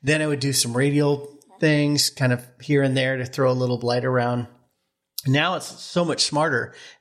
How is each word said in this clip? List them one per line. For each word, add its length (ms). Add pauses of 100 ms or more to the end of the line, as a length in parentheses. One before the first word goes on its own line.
Then 200
I 40
would 140
do 120
some 240
radial 600 (220)
things 500
kind 220
of 140 (140)
here 220
and 140
there 200
to 100
throw 240
a 40
little 240
light 260
around. 420 (800)
Now 300
it's 100
so 380
much 200
smarter 500 (260)